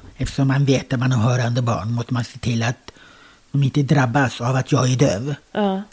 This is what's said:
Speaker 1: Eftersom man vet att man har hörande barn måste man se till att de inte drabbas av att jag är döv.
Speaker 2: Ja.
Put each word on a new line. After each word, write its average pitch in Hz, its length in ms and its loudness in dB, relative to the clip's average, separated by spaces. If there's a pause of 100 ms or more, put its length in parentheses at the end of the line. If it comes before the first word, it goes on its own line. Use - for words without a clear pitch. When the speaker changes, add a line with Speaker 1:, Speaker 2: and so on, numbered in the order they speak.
(160)
Speaker 1:
Eftersom 135 320 -2
man 139 160 2
vet 131 280 0
att 127 60 0
man 131 140 0
har 120 180 2
hörande 123 320 0
barn 113 300 -2
måste 120 220 -4
man 120 100 -2
se - 140 -14
till 113 240 -2
att - 280 -6 (600)
de 139 100 2
inte 139 200 2
drabbas 131 580 2
av 127 160 0
att 131 160 -2
jag 127 200 4
är 127 40 2
döv. 135 380 0 (180)
Speaker 2:
Ja. 196 300 -2 (100)